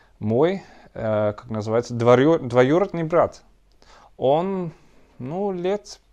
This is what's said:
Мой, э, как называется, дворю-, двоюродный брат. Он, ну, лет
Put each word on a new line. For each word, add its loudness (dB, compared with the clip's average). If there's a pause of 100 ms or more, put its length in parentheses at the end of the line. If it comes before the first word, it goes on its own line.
(200)
Мой, 0 (300)
э, -2
как -18
называется, -4
дворю-, 4
двоюродный 2
брат. 0 (760)
Он, -2 (480)
ну, -8
лет -6 (140)